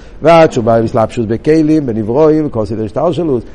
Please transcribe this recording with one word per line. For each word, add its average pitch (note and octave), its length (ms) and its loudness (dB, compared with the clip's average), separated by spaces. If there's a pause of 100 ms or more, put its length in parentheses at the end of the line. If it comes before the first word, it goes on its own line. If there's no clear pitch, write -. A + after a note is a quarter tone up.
(220)
ועד D#3+ 300 6
שהוא A2+ 140 -2
בא A2+ 200 2
אסלאפשוס A2 400 -2
בכלים, D3+ 600 0
בנברואים, C3 600 0
וכל A2+ 200 -4
סדרי G#2+ 200 -6
השתלשלות. D3 580 -2 (120)